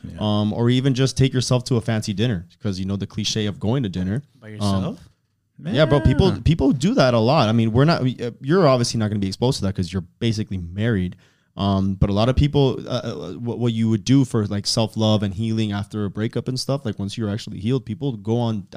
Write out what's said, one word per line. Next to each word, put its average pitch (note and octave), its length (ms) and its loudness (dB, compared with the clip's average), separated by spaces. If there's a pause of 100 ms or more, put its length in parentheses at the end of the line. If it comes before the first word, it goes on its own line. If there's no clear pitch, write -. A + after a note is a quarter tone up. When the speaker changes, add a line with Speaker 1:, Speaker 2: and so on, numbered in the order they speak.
Speaker 1:
yeah. E2+ 120 -12
Speaker 2:
Um, G#2 340 2
or A#2 160 2
even B2+ 240 2
just B2+ 240 0
take C3+ 160 4
yourself B2 320 0
to B2+ 120 0
a A2 40 0
fancy A2 320 -2
dinner, G2 320 -2 (160)
'cause, G2 180 -4
you F#2+ 60 -6
know, G2 100 -2
the G2 120 -6
cliche G#2+ 400 -4
of G2 120 -6
going A#2 220 0
to G#2+ 80 -2
dinner. F#2 320 -2 (180)
Speaker 3:
By A2 100 -20
Speaker 2:
Um, G#2+ 40 -16
Speaker 3:
yourself? G2+ 560 -4 (560)
Speaker 2:
yeah, D#3+ 200 2
bro. C#3+ 160 4
People, C3+ 280 6
Speaker 1:
Yeah. A2 140 -2
Speaker 2:
people C#3+ 280 2
do D#3 220 0
that C3 220 4
a A#2 40 4
lot. A#2 300 4
I - 20 2
mean, A2+ 220 2
we're B2 120 4
not. E3 180 2
We, B2+ 140 0
uh, A#2 140 -6 (100)
you're D#3 260 4
obviously A#2+ 320 2
not G#2+ 100 0
gonna G#2 100 -2
be G2 80 0
exposed A#2+ 300 0
to - 80 -6
that F#2+ 100 -2
'cause F2 160 -4
you're F2+ 140 -4 (140)
basically G#2+ 400 -2
married. F#2 560 -2 (420)
Um, G2 380 2
but F#2+ 140 0
a G2+ 40 0
lot A2 160 2
of B2+ 80 2
people, C#3+ 500 2
uh, - 40 -8
uh, F#2+ 420 -6
what, A#2 260 -6
what A#2 140 0
you A2+ 160 0
would A2 160 0
do C3+ 180 6
for, A2+ 240 -2
like, G2+ 200 -4
self-love A2 560 2
and G2+ 100 -2
healing A2 400 -2
after G2+ 320 -6
a G2 40 -4
breakup A2+ 380 -6
and C3 100 -4
stuff, C3+ 280 -4
like, G#2 140 -6
once G2 180 -6
you're A2+ 120 -2
actually G#2 300 -8
healed, A#2 260 -2
people A#2 300 -6
go G#2+ 220 -2
on, A2+ 400 -2